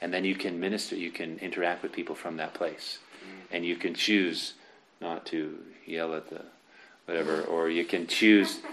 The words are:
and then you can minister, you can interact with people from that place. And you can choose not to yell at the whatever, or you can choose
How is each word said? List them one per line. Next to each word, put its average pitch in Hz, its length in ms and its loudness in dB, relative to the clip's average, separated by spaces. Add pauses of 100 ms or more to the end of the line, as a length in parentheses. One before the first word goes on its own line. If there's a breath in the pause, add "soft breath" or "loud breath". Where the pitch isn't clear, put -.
and 87 120 -2
then 92 120 2
you 95 100 2
can 90 260 -2
minister, 98 360 -2
you 85 140 -4
can 82 280 -8
interact 87 440 -2
with 82 100 -6
people 82 220 -6
from 82 220 -6
that 78 180 -6
place. - 440 -4 (520 loud breath)
And 87 140 -2
you 87 120 0
can 87 180 -2
choose 95 600 2 (480 loud breath)
not 82 240 -6
to 78 320 -4 (260)
yell 82 300 -4
at 78 160 -6
the 80 120 -10 (640 loud breath)
whatever, 80 380 0
or 82 260 2
you 85 160 2
can 87 220 0
choose 107 540 8 (120)